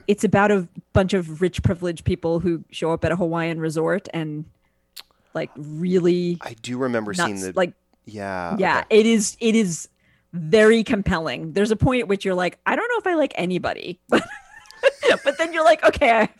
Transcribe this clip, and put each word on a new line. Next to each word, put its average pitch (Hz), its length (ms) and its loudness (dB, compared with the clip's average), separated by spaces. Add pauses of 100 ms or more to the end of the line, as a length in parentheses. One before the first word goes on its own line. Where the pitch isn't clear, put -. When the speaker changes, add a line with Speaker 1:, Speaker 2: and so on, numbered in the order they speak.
Speaker 1:
It's 202 160 0
about 208 280 4
a 190 160 0 (260)
bunch 196 200 2
of 160 280 -4
rich, 180 220 -2
privileged 175 420 -2
people 170 340 -2
who 170 300 -2
show 165 220 -4
up 165 140 -4
at 156 60 0
a 170 40 -2
Hawaiian 165 440 -2
resort 160 540 -2
and, 156 320 -6 (880)
like, 165 220 -6
really 175 840 0
Speaker 2:
I - 200 -14
do 123 160 -8
remember 117 360 -2
Speaker 1:
nuts, - 120 -2
Speaker 2:
seeing 98 160 -4
the 92 160 -6
Speaker 1:
like, 180 160 -2 (320)
Speaker 2:
Yeah, 185 540 -6
Speaker 1:
yeah, 165 220 0
Speaker 2:
okay. 214 180 4
Speaker 1:
it 214 80 6
is, 226 320 2
it 220 160 2
is 185 340 0 (420)
very 214 520 4
compelling. 160 720 -2
There's 208 180 2
a 214 40 0
point 254 260 2
at - 60 -4
which 196 160 -2
you're 190 120 0
like, 180 320 -2
"I 226 80 2
don't 415 120 -2
know 480 120 -2
if 381 80 -2
I 349 80 2
like 277 200 0
anybody." 175 640 -4 (100)
<laughs> - 0 - (1000)
But, - 140 0
but 277 120 0
then 330 140 -2
you're 320 140 2
like, 330 180 4
"Okay, 294 260 4
I 220 200 4 (100)